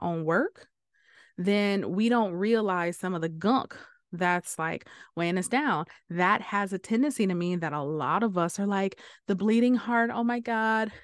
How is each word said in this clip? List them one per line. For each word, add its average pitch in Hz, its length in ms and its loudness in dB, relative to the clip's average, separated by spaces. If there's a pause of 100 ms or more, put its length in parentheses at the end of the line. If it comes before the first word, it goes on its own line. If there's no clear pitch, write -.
own 165 200 -2
work, 196 440 0 (680)
then 196 540 0
we 208 180 2
don't 226 240 2
realize 185 640 0
some 185 160 -4
of 165 100 -4
the 165 60 0
gunk 190 480 0 (360)
that's, 175 440 -2
like, 165 320 -6 (280)
weighing 175 200 0
us 185 120 -2
down. 233 380 0 (240)
That 180 320 2
has 202 300 -2
a 185 60 -2
tendency 226 480 0
to 185 80 0
mean 175 260 -2
that 156 120 -4
a 147 100 -4
lot 151 400 -2
of 196 160 0
us 170 220 0
are 202 60 -2
like, 196 340 -2 (260)
the 202 80 0
bleeding 226 400 4
heart, 233 380 0
"Oh 233 100 -2
my 240 160 0
God, 220 540 0 (120)